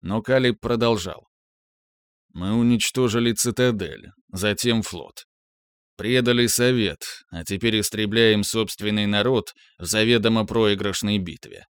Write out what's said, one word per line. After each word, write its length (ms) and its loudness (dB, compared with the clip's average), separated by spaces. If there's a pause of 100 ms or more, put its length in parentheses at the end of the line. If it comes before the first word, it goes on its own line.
Но 220 -4
Калиб 380 2
продолжал. 640 -2 (1080)
Мы 200 -4
уничтожили 800 2
цитадель, 800 -2 (200)
затем 520 0
флот. 420 -12 (720)
Предали 500 2
совет, 580 0 (260)
а 140 -10
теперь 340 0
истребляем 680 2
собственный 600 -2
народ 460 0 (260)
в 60 -16
заведомо 600 2
проигрышной 720 0
битве. 540 -10